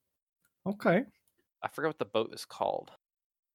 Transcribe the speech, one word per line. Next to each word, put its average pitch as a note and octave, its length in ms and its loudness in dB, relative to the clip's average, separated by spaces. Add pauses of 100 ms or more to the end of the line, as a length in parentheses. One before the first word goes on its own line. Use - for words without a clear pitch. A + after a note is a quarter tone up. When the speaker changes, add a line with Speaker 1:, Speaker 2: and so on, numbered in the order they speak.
(640)
Speaker 1:
okay. G3+ 420 2 (540)
Speaker 2:
I - 60 -4
forget D3+ 220 -2
what D3+ 100 -8
the A2+ 60 0
boat A2 280 0
is - 120 -12
called. - 480 -4 (600)